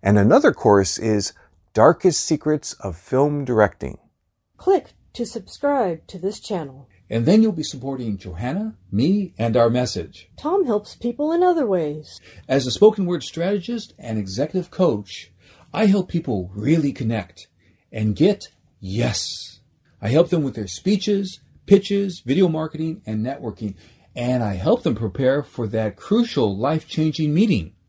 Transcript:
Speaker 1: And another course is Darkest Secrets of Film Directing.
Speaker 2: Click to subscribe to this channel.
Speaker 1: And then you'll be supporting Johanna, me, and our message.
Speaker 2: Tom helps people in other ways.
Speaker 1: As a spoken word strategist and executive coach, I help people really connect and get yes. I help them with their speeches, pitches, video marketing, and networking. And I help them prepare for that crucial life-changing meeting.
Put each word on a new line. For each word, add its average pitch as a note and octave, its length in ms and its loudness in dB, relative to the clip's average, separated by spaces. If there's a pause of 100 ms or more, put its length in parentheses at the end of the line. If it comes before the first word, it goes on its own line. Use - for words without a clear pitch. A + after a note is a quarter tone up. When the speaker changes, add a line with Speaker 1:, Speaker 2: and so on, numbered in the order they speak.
Speaker 1:
And G#2 160 4
another G3 340 6
course G2+ 460 4
is G#2+ 360 -2 (400)
Darkest D#3 500 4
Secrets D3+ 500 -2
of F2+ 220 -10
Film C#3+ 480 0
Directing. G#2+ 540 0 (580)
Speaker 2:
Click - 380 0 (180)
to A#3+ 140 -8
subscribe A3+ 800 -4
to - 120 -16
this G3 220 -6
channel. C#3 480 -10 (220)
Speaker 1:
And A#2 160 0
then G#3+ 160 6
you'll A3 100 2
be E3 100 -6
supporting B2+ 540 -6
Johanna, B2+ 580 -6 (160)
me, F3+ 460 0
and A2+ 180 -2
our A#2 140 4
message. A#2+ 680 -4
Speaker 2:
Tom F4+ 260 0
helps G#3 300 -4
people A#3+ 380 -4
in E4+ 100 2
other E4+ 240 2
ways. D#3 520 -4 (300)
Speaker 1:
As C3 180 0
a B2 40 -2
spoken G#3 340 4
word F3 180 -4
strategist G3+ 760 -6
and A2+ 200 -6
executive A2+ 520 -4
coach, A#2+ 600 -2 (440)
I A3 120 2
help G3 220 4
people G#2+ 460 -4
really C#3 380 0
connect A2 560 -6 (440)
and G#2+ 240 -2
get F#3 320 2 (320)
yes. - 800 -6 (400)
I G#2 80 -4
help D#3+ 220 4
them E3 120 0
with C3+ 120 -4
their G#2+ 120 -8
speeches, G3 720 -2 (260)
pitches, G3+ 580 2
video E3 240 2
marketing, D#3 560 -6
and A2 200 -6
networking. A2 500 -8 (420)
And B2 260 -2
I G2+ 120 -2
help G#2+ 280 0
them C#3+ 120 0
prepare B2+ 480 0
for B2 240 -8
that G#2+ 300 -4
crucial C#3+ 600 0
life-changing D3+ 800 -2
meeting. E3 400 0 (140)